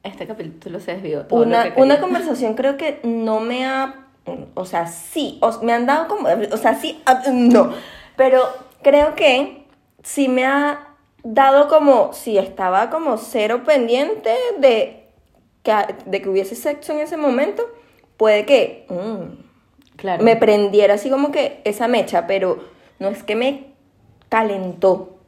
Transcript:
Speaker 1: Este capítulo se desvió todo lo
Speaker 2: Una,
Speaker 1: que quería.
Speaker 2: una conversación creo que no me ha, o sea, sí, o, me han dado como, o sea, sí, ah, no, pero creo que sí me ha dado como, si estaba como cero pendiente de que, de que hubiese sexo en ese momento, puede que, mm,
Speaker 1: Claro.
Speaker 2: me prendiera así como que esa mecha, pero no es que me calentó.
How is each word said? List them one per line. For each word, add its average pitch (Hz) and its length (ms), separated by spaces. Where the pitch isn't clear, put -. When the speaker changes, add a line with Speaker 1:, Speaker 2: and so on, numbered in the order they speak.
Speaker 1:
Este 196 220
capítulo 175 540
se 170 140
desvió 151 340
todo 233 140
lo 233 40
Speaker 2:
Una, 233 180
Speaker 1:
que - 80
quería. 262 120
Speaker 2:
una 285 180
conversación 311 540
creo 269 200
que 294 280
no 226 360
me 247 280
ha, 269 400
o 185 100
sea, 170 220
sí, - 560
o, 226 80
me 233 120
han 240 120
dado 311 220
como, 415 200
o 208 300
sea, 220 160
sí, - 320
ah, 254 160
no, 240 400
pero 262 260
creo 294 320
que 285 540
sí 277 260
me 254 200
ha 285 400
dado 269 440
como, 285 460
si 214 260
estaba 190 500
como 311 280
cero 226 460
pendiente 285 720
de 247 480
que, 226 100
de 196 160
que 196 60
hubiese 190 260
sexo 294 380
en 302 80
ese 311 160
momento, 302 440
puede 208 300
que, - 420
mm, - 1080
Speaker 1:
Claro. 185 260
Speaker 2:
me 226 120
prendiera 208 600
así 208 160
como 277 200
que 294 320
esa 208 240
mecha, 208 380
pero 190 320
no 190 120
es - 120
que 214 140
me 269 320
calentó. 190 1000